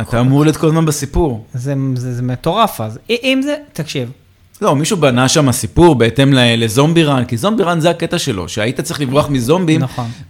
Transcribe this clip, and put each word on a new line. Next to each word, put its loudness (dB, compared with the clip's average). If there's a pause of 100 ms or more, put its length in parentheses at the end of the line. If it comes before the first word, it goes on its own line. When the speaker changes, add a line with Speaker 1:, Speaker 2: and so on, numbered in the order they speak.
Speaker 1:
אתה -2
אמור 4
להיות 2
כל 0
הזמן 2
בסיפור. -2
Speaker 2:
זה, -6 (220)
זה, -6
זה -6
מטורף, -2
אז. -8 (120)
א-, 2 (100)
אם 0
זה, -4 (180)
תקשיב. -6 (500)
Speaker 1:
לא, 2
מישהו 0
בנה 4
שם 4
סיפור 4
בהתאם 4
ל-, 4
לזומבי 2
רן, 2
כי -4
זומבי 0
רן 0
זה 2
הקטע -2
שלו, -4
שהיית -4
צריך -8
לברוח 0
מזומבים, 0
Speaker 2:
נכון. -6 (240)